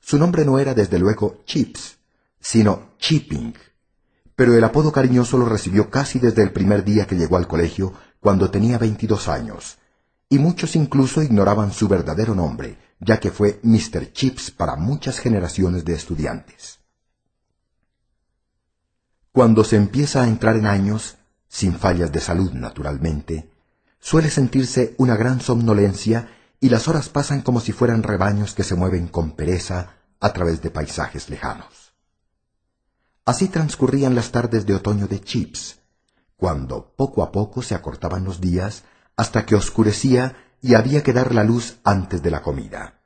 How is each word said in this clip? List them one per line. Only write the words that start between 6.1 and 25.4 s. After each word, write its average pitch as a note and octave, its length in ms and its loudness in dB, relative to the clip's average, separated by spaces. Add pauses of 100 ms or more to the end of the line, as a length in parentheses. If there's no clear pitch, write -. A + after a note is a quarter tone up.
desde A#2 240 4
el G2 100 2
primer G2 320 2
día G2+ 220 2
que F#2+ 100 -4
llegó E2+ 200 0
al F2 100 0
colegio, E2+ 480 -2 (260)
cuando F#2+ 300 2
tenía A2+ 280 0
veintidós G#2+ 500 -2
años, - 500 -8 (500)
y C#3 100 4
muchos E3+ 380 0
incluso C#3+ 460 2
ignoraban G#2 500 2
su G#2+ 160 -2
verdadero G2 460 0
nombre, C2 440 -4 (220)
ya G#2+ 200 0
que F#2+ 100 -2
fue G#2 320 0
mister A2 500 0
Chips - 380 -4
para D2+ 260 -6
muchas B2 440 -4
generaciones F2+ 640 0
de E2+ 100 -2
estudiantes. - 840 -8 (2500)
Cuando A2+ 340 6
se A2+ 120 2
empieza C3 460 2
a A#2+ 60 4
entrar A2 280 2
en G#2+ 100 0
años, G2+ 500 -2 (320)
sin F2+ 260 -2
fallas F2 380 0
de D#2+ 80 -2
salud F2+ 320 -2
naturalmente, D2 1000 -8 (480)
suele D#3 320 0
sentirse B2+ 680 0
una B2 180 4
gran B2 240 0